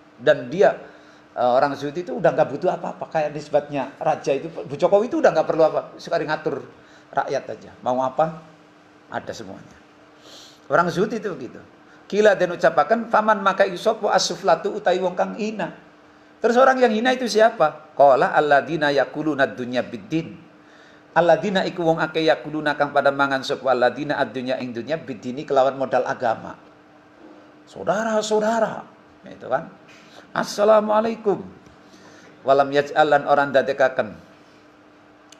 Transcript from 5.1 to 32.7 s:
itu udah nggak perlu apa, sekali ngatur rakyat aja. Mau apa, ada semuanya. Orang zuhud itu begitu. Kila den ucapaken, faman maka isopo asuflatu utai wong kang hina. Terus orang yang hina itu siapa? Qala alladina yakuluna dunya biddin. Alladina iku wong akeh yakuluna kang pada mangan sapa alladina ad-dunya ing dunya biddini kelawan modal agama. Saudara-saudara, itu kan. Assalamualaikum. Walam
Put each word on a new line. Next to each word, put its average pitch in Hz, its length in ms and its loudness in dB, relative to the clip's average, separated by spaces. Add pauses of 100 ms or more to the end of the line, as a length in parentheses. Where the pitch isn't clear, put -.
itu 330 120 -2
udah 190 80 6
nggak 147 160 0
perlu 156 160 2
apa, 143 360 -2
sekali 165 240 -4
ngatur 147 400 -4 (480)
rakyat 135 360 -4
aja. - 220 -14 (100)
Mau 123 240 -2
apa, 156 400 -2 (640)
ada 113 240 -10
semuanya. 104 440 -18 (920)
Orang 165 240 2
zuhud 196 200 -2
itu 214 200 -8
begitu. 123 280 -14 (460)
Kila 202 320 4
den 175 160 0
ucapaken, 170 560 2
faman 214 320 2
maka 196 240 2
isopo 202 400 -2
asuflatu 190 720 0
utai 185 240 0
wong 180 160 -4
kang 190 160 -4
hina. 208 400 -8 (640)
Terus 226 160 0
orang 254 240 6
yang 240 160 4
hina 233 160 0
itu 254 160 -2
siapa? 208 720 2
Qala 143 320 6
alladina 147 640 2
yakuluna 139 560 0
dunya 120 320 -4
biddin. 107 560 -8 (800)
Alladina 180 500 2
iku 175 160 -6
wong 160 160 2
akeh 160 320 0
yakuluna 151 480 -2
kang 143 160 -2
pada 143 160 4
mangan 139 320 0
sapa 127 320 -2
alladina 123 480 0
ad-dunya 127 400 -4
ing 123 80 -8
dunya 117 240 -8
biddini 127 480 -10
kelawan 135 320 2
modal 127 320 -2
agama. 113 480 -4 (1120)
Saudara-saudara, 214 1200 -4 (400)
itu 110 240 -16
kan. 151 160 -2 (640)
Assalamualaikum. 214 1120 0 (1040)
Walam 139 240 4